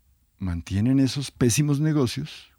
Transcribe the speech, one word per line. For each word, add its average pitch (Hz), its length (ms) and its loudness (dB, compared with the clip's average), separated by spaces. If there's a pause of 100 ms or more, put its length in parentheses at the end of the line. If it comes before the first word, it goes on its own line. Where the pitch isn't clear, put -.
(380)
mantienen 98 640 0
esos 135 320 -2
pésimos 143 480 2
negocios - 800 -2